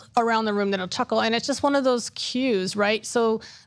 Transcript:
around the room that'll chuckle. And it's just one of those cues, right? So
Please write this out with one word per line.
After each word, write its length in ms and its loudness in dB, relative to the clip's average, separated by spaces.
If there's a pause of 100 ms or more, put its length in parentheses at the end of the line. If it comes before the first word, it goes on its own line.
(180)
around 280 2
the 100 0
room 160 2
that'll 160 -2
chuckle. 340 -2
And 140 2
it's 100 -2
just 160 -4
one 140 2
of 80 2
those 280 0
cues, 640 -2
right? 300 0
So 360 0 (260)